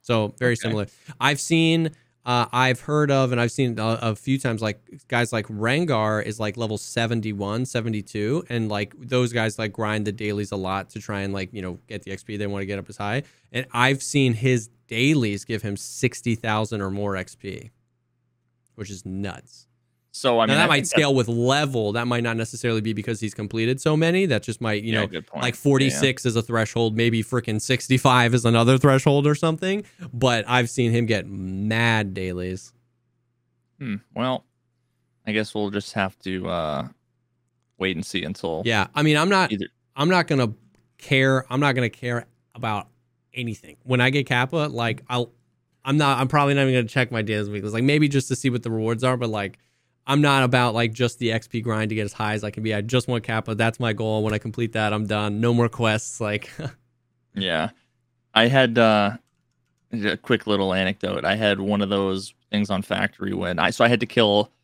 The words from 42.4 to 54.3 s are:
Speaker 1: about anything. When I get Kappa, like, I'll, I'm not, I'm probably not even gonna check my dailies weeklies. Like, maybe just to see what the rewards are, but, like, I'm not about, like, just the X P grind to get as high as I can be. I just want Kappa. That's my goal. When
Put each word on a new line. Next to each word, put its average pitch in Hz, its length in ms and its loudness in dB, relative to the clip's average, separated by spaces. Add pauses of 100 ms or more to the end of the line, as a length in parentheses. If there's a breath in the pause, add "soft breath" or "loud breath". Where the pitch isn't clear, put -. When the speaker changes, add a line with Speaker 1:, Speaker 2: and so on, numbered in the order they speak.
Speaker 1:
about 110 340 -6 (440)
anything. 117 520 -10
When 127 180 2
I 131 80 4
get 139 160 0
Kappa, 135 440 0
like, 120 380 -4
I'll, 123 240 -2 (540)
I'm 139 100 2
not, 139 220 4
I'm 131 100 2
probably 143 240 4
not 139 120 4
even 131 100 4
gonna 120 120 2
check 123 240 0
my 113 120 -2
dailies 104 260 -2
weeklies. 104 240 -6
Like, 113 120 0
maybe 147 240 4
just 139 200 0
to 131 80 -2
see 135 140 -2
what 120 120 -4
the 117 80 -6
rewards 113 320 -2
are, 127 140 2
but, 120 140 -4
like, 101 280 -6 (460)
I'm 143 160 2
not 139 220 6
about, 123 320 4
like, 117 180 0
just 120 280 -2
the 117 100 0
X 113 160 -2
P 117 140 -4
grind 110 300 -2
to 110 40 -4
get 107 100 -2
as 101 80 -6
high 107 220 -4
as 104 80 -4
I 107 80 -6
can 110 140 -8
be. 107 100 0
I 104 60 0
just 120 260 0
want 120 160 -2
Kappa. 110 320 -4
That's 113 240 0
my 117 140 0
goal. 107 320 -2
When 107 100 0